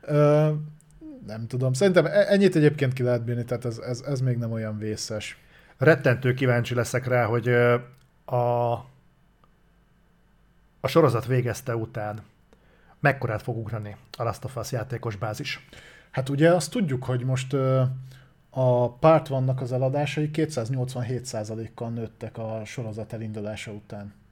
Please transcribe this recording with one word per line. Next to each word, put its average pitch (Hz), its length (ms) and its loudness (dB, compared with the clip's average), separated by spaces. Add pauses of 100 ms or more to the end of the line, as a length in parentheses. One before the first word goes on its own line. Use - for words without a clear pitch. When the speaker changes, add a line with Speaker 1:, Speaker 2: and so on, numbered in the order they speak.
Speaker 1:
Ö, 147 500 6 (760)
nem 110 200 -8
tudom. 127 260 0
Szerintem 175 340 4
e-, 202 220 4
ennyit 196 280 6
egyébként 151 360 4
ki 131 100 -4
lehet 123 220 0
bírni, 120 200 -2
tehát 120 200 -6
ez, 117 140 -4
ez, 123 220 -8
ez 139 200 -4
még 131 160 0
nem 117 160 -4
olyan 110 260 -6
vészes. 107 600 -8 (400)
Speaker 2:
Rettentő 131 560 4
kíváncsi 123 400 0
leszek 123 320 -2
rá, 123 180 2
hogy, 113 240 0
ö, 120 260 6 (500)
a, 120 480 0 (2000)
a - 60 -4
sorozat 120 400 4
végezte 120 500 -2
után 107 440 -6 (800)
mekkorát 123 420 0
fog 117 140 -6
ugrani 104 400 -8 (200)
a 123 60 -6
Last 113 220 -4
of - 120 -8
Us 110 160 -8
játékos 113 440 -6
bázis. - 520 -8 (420)
Speaker 1:
Hát 131 180 -6
ugye 143 220 4
azt 170 200 2
tudjuk, 143 340 -2
hogy 127 200 -2
most, 131 280 -2
ö, 131 300 2 (680)
a 123 420 2
Part 160 380 4
One-nak 131 300 0
az 123 120 -6
eladásai 143 580 -2
kétszáznyolcvanhét 127 960 -4
százalékkal 110 680 -8
nőttek 117 480 -10
a 110 260 -8
sorozat 110 480 -10
elindulása 107 600 -8
után. 104 400 -14 (200)